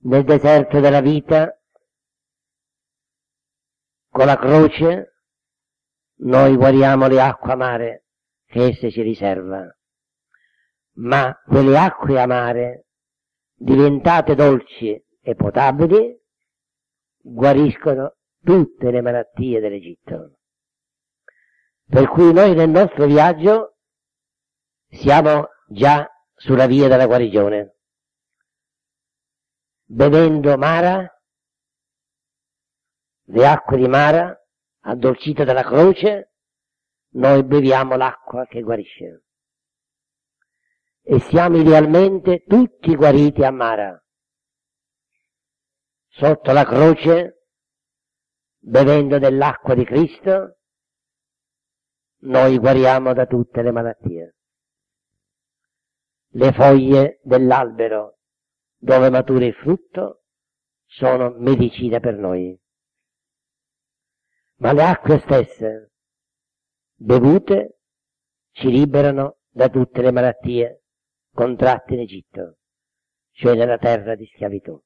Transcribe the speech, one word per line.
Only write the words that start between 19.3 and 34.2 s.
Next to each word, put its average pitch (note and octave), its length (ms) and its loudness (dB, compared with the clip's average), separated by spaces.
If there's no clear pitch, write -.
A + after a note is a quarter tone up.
dell'Egitto. F#2+ 800 -12
Per C3+ 240 2
cui E3+ 240 4
noi F#3+ 200 4
nel D#3+ 160 2
nostro E3 380 0
viaggio E3+ 680 0
siamo D3 600 0
già C#3 420 0
sulla C3 320 0
via C3+ 220 2
della B2+ 180 4
guarigione. G#2 720 -2
Bevendo C#3+ 760 2
Mara, F3 640 -4
le A#2 180 2
acque C#3+ 300 0
di B2+ 100 0
Mara, D3+ 460 0